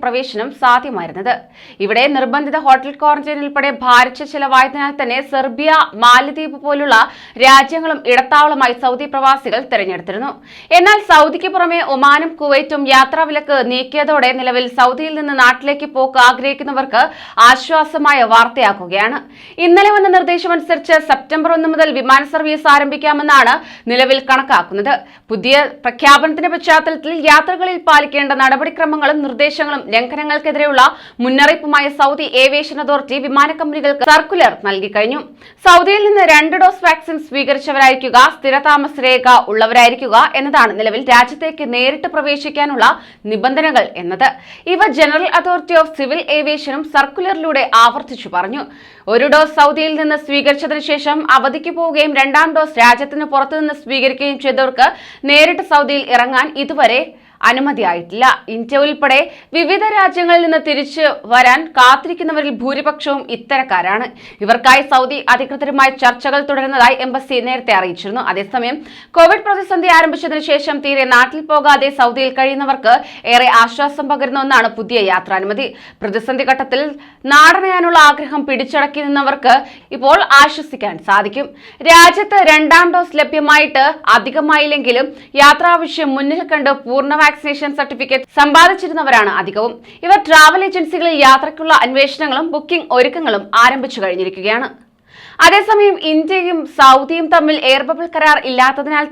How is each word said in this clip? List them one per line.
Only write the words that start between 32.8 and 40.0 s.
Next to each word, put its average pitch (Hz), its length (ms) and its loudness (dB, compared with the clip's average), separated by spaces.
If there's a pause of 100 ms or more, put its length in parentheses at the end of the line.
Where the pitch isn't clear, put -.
അതോറിറ്റി 269 380 -4
വിമാന 277 340 0
കമ്പനികൾക്ക് 294 580 -4
സർക്കുലർ 311 540 2
നൽകിക്കഴിഞ്ഞു. 208 560 -4 (460)
സൗദിയിൽ 370 420 4
നിന്ന് 403 160 4 (100)
രണ്ട് 311 220 2
ഡോസ് 370 300 2
വാക്സിൻ 320 320 -2 (100)
സ്വീകരിച്ചവരായിരിക്കുക, 269 920 0 (220)
സ്ഥിരതാമസ 285 680 0
രേഖ 254 200 4 (200)
ഉള്ളവരായിരിക്കുക 240 840 2